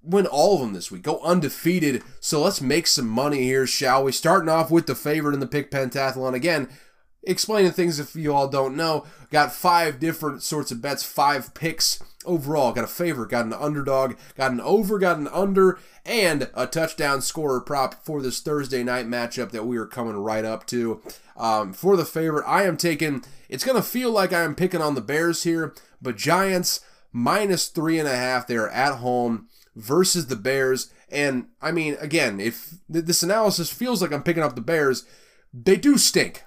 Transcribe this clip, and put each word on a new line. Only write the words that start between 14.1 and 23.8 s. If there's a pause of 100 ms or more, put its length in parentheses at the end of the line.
got
an
over,
got
an
under, (260)
and
a
touchdown
scorer
prop
for
this
Thursday
night
matchup
that
we
are
coming
right
up
to. (340)
Um,
for
the
favorite,
I
am
taking, (260)
it's
gonna